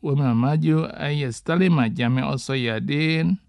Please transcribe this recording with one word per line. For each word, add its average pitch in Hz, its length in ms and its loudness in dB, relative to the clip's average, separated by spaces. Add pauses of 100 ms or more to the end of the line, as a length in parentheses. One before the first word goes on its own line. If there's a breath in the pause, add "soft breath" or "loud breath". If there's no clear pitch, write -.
ومن 143 240 0
المجب 151 540 2
أن 147 320 -6
يستلم 147 720 0
جميع 123 480 0
الصيادين 143 1040 -2 (120)